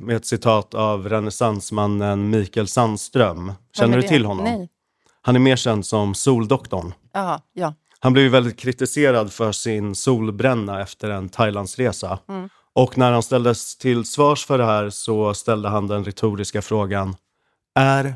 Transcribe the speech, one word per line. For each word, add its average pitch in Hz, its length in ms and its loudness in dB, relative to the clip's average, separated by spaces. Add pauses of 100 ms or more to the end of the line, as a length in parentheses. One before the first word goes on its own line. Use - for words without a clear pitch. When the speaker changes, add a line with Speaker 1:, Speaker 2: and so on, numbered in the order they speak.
Speaker 1:
med 113 160 -2
ett - 100 -6
citat 110 480 0
av 107 340 -2
renässansmannen 104 1200 -2
Mikael 107 380 0
Sandström. 107 800 0
Speaker 2:
Vem 98 80 -8 (180)
Speaker 1:
Känner 120 200 4
Speaker 2:
är 123 40 4
Speaker 1:
du 127 60 4
Speaker 2:
det? - 60 0
Speaker 1:
till 139 160 4
honom? 101 200 -2
Speaker 2:
Nej. 214 240 -4 (540)
Speaker 1:
Han 127 140 4
är 127 40 6
mer 131 160 6
känd 110 300 -2
som 101 280 -2
Soldoktorn. 110 800 -2 (220)
Speaker 2:
Aha, 180 260 -4 (120)
ja. 160 220 -6 (260)
Speaker 1:
Han 127 120 4
blev 135 100 6
ju 135 60 6
väldigt 120 300 4
kritiserad 123 760 0
för 110 200 -2
sin 104 420 -4
solbränna 110 840 -2
efter 104 300 -10
en 98 180 -6
Thailandsresa. 101 920 -4 (100)
Speaker 2:
Mm. 190 200 -10 (260)
Speaker 1:
Och 127 240 2
när 123 140 4
han 117 100 2
ställdes 120 560 0
till 120 260 0
svars 147 420 2
för 135 120 2
det 120 60 4
här 107 260 0
så 107 440 -2
ställde 104 340 -2
han 104 180 0
den 101 180 -2
retoriska 101 580 -4
frågan: 98 540 -2 (580)
"Är 135 420 2